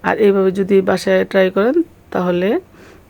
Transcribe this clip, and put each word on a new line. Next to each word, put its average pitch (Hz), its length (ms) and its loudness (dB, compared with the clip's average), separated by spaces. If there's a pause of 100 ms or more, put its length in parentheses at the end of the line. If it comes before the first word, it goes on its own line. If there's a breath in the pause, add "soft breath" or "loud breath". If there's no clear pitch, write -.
আর 190 160 -2
এইভাবে 196 340 2
যদি 196 280 0
বাসায় 190 440 0
ট্রাই 190 260 0
করেন 247 320 0 (280)
তাহলে 180 500 -2 (500 loud breath)